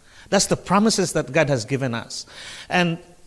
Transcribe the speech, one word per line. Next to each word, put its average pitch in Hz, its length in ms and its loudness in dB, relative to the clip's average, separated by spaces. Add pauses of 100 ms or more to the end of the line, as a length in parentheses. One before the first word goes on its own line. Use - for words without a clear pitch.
(300)
That's 190 180 2
the 170 100 0
promises 202 560 2
that 147 180 -2
God 147 180 2
has 123 160 0
given 131 280 -2
us. - 320 -10 (440)
And 175 280 2 (300)